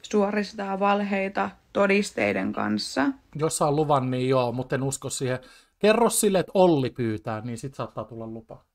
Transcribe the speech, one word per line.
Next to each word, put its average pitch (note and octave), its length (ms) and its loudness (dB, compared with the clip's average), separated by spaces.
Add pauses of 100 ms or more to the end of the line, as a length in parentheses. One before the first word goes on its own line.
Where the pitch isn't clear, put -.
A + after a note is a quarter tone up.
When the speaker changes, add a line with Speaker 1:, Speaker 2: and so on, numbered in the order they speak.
Speaker 1:
suoristaa G3+ 760 -2
valheita G3+ 680 0 (240)
todisteiden G3 800 2
kanssa. G#2+ 580 0 (240)
Speaker 2:
Jos D#3 220 -2
saa D#3 140 2
luvan, C#3+ 400 2
niin B2+ 180 0
joo, B2+ 220 2
mut B2+ 220 -4
en C3 100 -2
usko C3+ 260 -6
siihen. B2+ 300 -4 (400)
Kerro A3 300 4
sille, F#3+ 300 2
että - 160 -4
Olli D#3+ 340 6
pyytää, A2 520 -4
niin A#2 160 -10
sit C3+ 180 -12
saattaa A#2 280 -8
tulla A2+ 240 -12
lupa. A2+ 480 -16